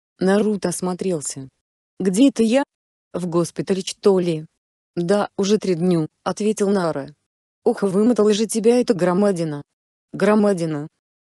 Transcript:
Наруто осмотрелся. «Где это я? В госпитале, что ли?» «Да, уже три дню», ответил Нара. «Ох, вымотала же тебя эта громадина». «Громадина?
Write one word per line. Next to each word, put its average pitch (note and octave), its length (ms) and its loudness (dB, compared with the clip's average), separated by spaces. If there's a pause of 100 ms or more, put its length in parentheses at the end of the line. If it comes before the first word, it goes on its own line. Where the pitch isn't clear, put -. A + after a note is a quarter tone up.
(180)
Наруто G3 520 0
осмотрелся. F3 800 -6 (500)
«Где F#3+ 300 2
это A3+ 160 2
я? A#3+ 200 2 (500)
В F3+ 140 -6
госпитале, E3+ 540 -2
что F#3+ 380 2
ли?» E3 260 -4 (520)
«Да, F3 400 0
уже G3+ 200 2
три F#3 180 -2
дню», E3 340 0 (140)
ответил G#3 460 -2
Нара. D#3 460 -4 (480)
«Ох, A3 200 0
вымотала G#3 500 2
же G#3 140 0
тебя A#3 340 2
эта A#3+ 120 0
громадина». F3 680 0 (500)
«Громадина? F3 760 0 (420)